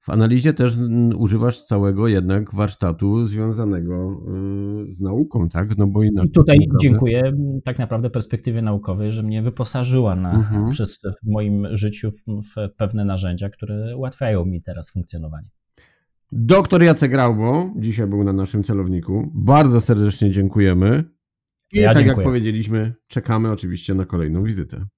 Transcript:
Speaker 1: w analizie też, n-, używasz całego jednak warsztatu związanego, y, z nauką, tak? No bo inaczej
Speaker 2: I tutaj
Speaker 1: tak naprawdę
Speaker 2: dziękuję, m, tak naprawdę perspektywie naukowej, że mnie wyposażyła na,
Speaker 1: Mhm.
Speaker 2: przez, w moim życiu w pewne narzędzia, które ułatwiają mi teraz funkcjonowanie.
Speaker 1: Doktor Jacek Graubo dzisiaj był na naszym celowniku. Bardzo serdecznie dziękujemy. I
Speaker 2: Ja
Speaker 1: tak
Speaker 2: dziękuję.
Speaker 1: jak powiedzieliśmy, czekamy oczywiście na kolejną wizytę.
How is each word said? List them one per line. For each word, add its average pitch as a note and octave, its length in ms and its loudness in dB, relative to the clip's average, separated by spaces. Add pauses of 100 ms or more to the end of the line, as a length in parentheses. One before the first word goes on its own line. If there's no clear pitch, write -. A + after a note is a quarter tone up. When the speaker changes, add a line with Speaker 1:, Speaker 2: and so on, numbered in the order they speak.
Speaker 1:
w - 100 -12
analizie A#2+ 440 2
też, B2 220 0
n-, A#2 380 2
używasz A2+ 500 0
całego G2+ 440 0
jednak G2 460 0
warsztatu G2+ 720 0
związanego, G2+ 960 -4 (680)
y, G2 40 -16
z F2+ 80 -12
nauką, G2+ 480 -2
tak? G2 300 -2
No G#2 80 4
bo G2 160 2
inaczej G#2 260 2
Speaker 2:
I C#3+ 40 -2
tutaj D3+ 240 6
Speaker 1:
tak D3+ 100 6
naprawdę C3+ 220 2
Speaker 2:
dziękuję, A#2+ 320 2
m, C3+ 440 -2
tak B2+ 140 -6
naprawdę A#2+ 320 -4
perspektywie A2+ 520 -4
naukowej, G#2+ 500 -4
że A2 100 -6
mnie G#2+ 200 -2
wyposażyła B2 760 -2
na, F#2 160 -2
Speaker 1:
Mhm. G#2+ 380 0
Speaker 2:
przez, A#2 300 -6 (220)
w G#2+ 40 -8
moim G#2 500 -2
życiu G#2 360 -4 (160)
w G#2 480 -8
pewne G#2+ 280 -4
narzędzia, F#2+ 460 -4
które G#2+ 460 -10
ułatwiają B2+ 480 -4
mi F2+ 180 -6
teraz F2 280 -12
funkcjonowanie. D#2+ 580 -10 (840)
Speaker 1:
Doktor E3 500 4
Jacek D#3+ 280 6
Graubo B2+ 640 2
dzisiaj A2 300 -2
był G2+ 180 0
na G2 80 2
naszym G2 320 -2
celowniku. F#2+ 680 -2
Bardzo B2 460 4
serdecznie G#2 500 2
dziękujemy. G2 720 2 (680)
I G3+ 60 0
Speaker 2:
Ja G#3 100 6
Speaker 1:
tak A2+ 80 6
Speaker 2:
dziękuję. - 200 6
Speaker 1:
jak F#2+ 160 0
powiedzieliśmy, A2 640 -2 (120)
czekamy A2+ 440 -2
oczywiście F#2 440 -4
na F#2+ 100 0
kolejną E2+ 400 -2
wizytę. G2 420 -6 (120)